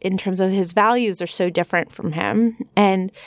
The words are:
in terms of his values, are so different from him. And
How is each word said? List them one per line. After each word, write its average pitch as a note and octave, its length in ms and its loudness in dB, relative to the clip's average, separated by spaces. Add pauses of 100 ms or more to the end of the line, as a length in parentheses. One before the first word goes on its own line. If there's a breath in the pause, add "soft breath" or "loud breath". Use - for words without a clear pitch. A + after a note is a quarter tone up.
in F#3+ 180 -2
terms F#3 220 -2
of F#3+ 100 2
his F#3+ 220 -2
values, G#3+ 500 2
are F3 60 -4
so F3+ 220 -2
different F3 420 -2
from - 220 -6
him. A3+ 420 0 (180)
And F#3+ 380 2 (140 loud breath)